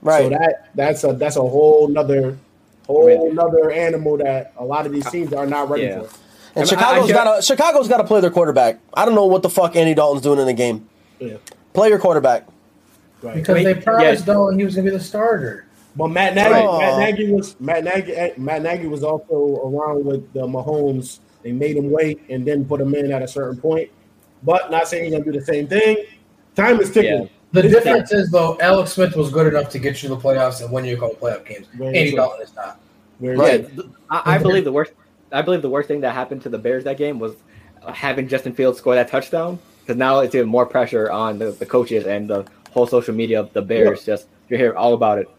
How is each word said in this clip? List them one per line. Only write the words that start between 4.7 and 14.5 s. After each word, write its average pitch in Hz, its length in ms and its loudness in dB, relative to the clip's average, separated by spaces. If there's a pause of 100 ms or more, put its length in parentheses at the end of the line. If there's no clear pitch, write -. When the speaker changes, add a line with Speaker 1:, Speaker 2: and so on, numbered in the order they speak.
Speaker 2:
of 143 80 -8
these 143 180 -4
teams 165 220 -6
are 143 120 -4
not 143 240 -4
ready 139 140 -2
Speaker 3:
Yeah. 98 160 -6
Speaker 2:
for. 90 80 -12 (460)
Speaker 1:
And - 40 -4
Speaker 3:
I - 20 -4
mean, - 80 2
Speaker 1:
Chicago's 180 440 4
Speaker 3:
I, - 20 6
I 233 120 4
Speaker 1:
gotta, 214 160 2
Chicago's 277 480 2
gotta 233 160 4
play 214 160 4
their 180 100 4
quarterback. 139 480 2 (140)
I 185 120 2
don't 233 100 2
know 202 100 4
what 185 180 4
the 180 60 2
fuck 175 260 0
Andy 160 180 4
Dalton's 147 300 2
doing 143 160 2
in 135 80 2
the 127 60 0
game. 113 340 -2 (320)
Speaker 2:
Yeah. 113 160 -14 (380)
Speaker 1:
Play 214 160 4
your 208 100 4
quarterback. 135 480 2 (760)
Speaker 2:
Right. 120 140 -12
Speaker 4:
Because 165 200 0
Speaker 3:
Wait, 175 100 2
Speaker 4:
they 185 100 2
promised 170 520 2
Speaker 3:
yeah. 202 60 2
Speaker 4:
Dalton 196 260 2